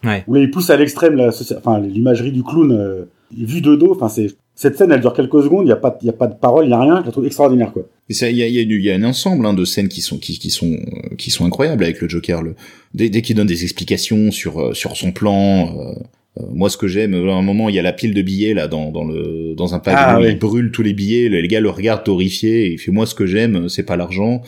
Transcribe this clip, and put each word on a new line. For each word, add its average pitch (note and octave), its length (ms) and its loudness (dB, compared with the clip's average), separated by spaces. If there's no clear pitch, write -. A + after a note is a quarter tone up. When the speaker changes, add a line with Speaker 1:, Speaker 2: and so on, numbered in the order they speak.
Speaker 1:
Ouais. G2+ 220 -2
Speaker 2:
où A2+ 80 -2
là, C#3 60 6
il C3+ 80 4
pousse F3 200 0
à D3 80 8
l'extrême D3 380 2
la B2 160 4
socia-, A#2 260 -8
enfin, A2+ 240 0
l'imagerie A2+ 500 0
du B2+ 120 -2
clown, D3+ 280 2
euh, G2 320 -2
vue A#2+ 260 -6
de D3 140 6
dos. E3+ 180 6
Enfin, A#2+ 140 -2
c'est, G#2+ 200 -2
cette C3+ 220 0
scène, F3+ 140 6
elle C3 100 4
dure A#2+ 120 2
quelques D3 300 4
secondes, F3 220 2
il C#3 40 4
y A2 40 6
a - 40 2
pas, B2+ 240 -2
il - 40 -4
y A#2 40 0
a A2+ 40 0
pas A#2 140 -2
de G#2+ 80 -8
parole, C#3 300 4
il C3+ 40 2
y A#2+ 40 4
a A#2 80 4
rien. E3 200 4
Je F3 60 -8
la A#2 40 -4
trouve B2 140 -2
extraordinaire, C3 480 2
quoi. F#2 100 -8
Speaker 3:
Et A2 40 -6
ça, A#2+ 160 -2
il A#2+ 80 0
y A#2+ 40 2
a, A#2 60 0
il A#2+ 60 -2
y B2 60 0
a - 20 4
une, A2 100 0
il G#2 100 2
y G2+ 100 2
a F#2+ 40 2
un G2 80 0
ensemble, C3 420 0
hein, G#2 80 2
de F#2 120 2
scènes G2+ 240 -2
qui E2+ 120 -10
sont, - 160 -6
qui, - 220 -10
qui - 100 -8
sont, E2+ 220 -2
euh, - 460 -8
qui - 140 -10
sont - 140 -2
incroyables B2+ 380 0
avec E2+ 180 -2
le E2+ 80 -2
Joker. E2+ 320 -4
Le, E2 140 -8
dès, A2+ 160 0
dès G#2+ 120 0
qu'il A#2 140 -2
donne G#2 120 2
des F2 160 -2
explications G2+ 680 -2
sur, D#2+ 280 -8
euh, B1+ 140 -2
sur - 240 -8
son F2+ 140 -4
plan, G2 560 2
euh, C2 160 -10
euh, - 40 -12
moi, F2+ 160 0
ce - 80 -6
que G#2 100 -2
j'aime, G2+ 260 0
à F#2 200 0
un F#2 80 0
moment, G2+ 280 0
il G2+ 60 0
y F2+ 40 0
a E2+ 40 0
la F2+ 100 0
pile A2 200 -2
de G2 80 0
billets, G2 320 0
là, E2 160 -2
dans, D#2 220 -4
dans D#2+ 120 -6
le, D#2+ 520 -6
dans F2 200 -4
un E2 40 -4
pack, F#2+ 180 0
Speaker 2:
Ah, C3 200 4
Speaker 3:
où A#2 60 4
Speaker 2:
oui. A2+ 80 6
Speaker 3:
il E2+ 80 -2
brûle A2+ 320 0
tous A#2 120 -2
les G#2 100 0
billets, A2 360 0
le, F#2 120 0
le F2 60 -2
gars G#2+ 120 0
le G#2+ 100 2
regarde G#2 380 -2
horrifié, G2+ 600 0
et F2 60 -2
il E2 60 -8
fait, - 120 -6
moi, G#2+ 140 2
ce - 100 -6
que G2+ 100 -2
j'aime, F#2+ 440 0
c'est F#2+ 140 -6
pas F2+ 140 -6
l'argent, G2 500 -4